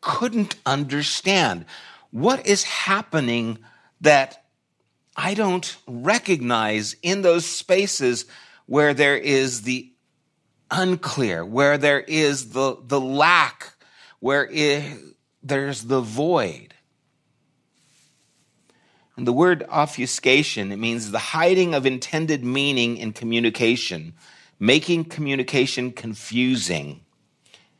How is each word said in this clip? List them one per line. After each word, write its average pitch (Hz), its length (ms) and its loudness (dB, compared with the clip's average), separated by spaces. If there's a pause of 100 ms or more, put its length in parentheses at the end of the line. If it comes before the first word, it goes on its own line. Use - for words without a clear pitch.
couldn't 226 540 -2 (100)
understand? 139 1000 0 (440)
What - 380 0
is 202 160 2
happening 120 960 -2 (420)
that 143 380 4 (760)
I - 200 -4
don't 185 420 -2 (100)
recognize 120 1160 -2
in 190 180 -2
those 170 240 4
spaces 185 800 0 (400)
where 147 300 4
there 143 200 4
is 131 460 0
the 127 300 -6 (800)
unclear, 143 720 -2
where 139 320 2
there 143 220 2
is 143 500 0
the, 131 340 -2
the 135 160 0
lack, 143 720 2 (460)
where 139 320 0
i-, 143 460 0 (460)
there's 139 400 -4
the 127 180 0
void? 120 720 -2 (2500)
And 123 120 -8
the 120 60 4
word 170 360 2
obfuscation, 131 1000 0
it 101 80 -8
means 113 320 -6
the 110 80 -2
hiding 175 560 2
of 135 100 0
intended 143 580 -2
meaning 123 540 -2
in 110 160 -8
communication, 117 1000 -2 (440)
making 156 460 2
communication 131 840 -2
confusing, 107 1120 -4 (800)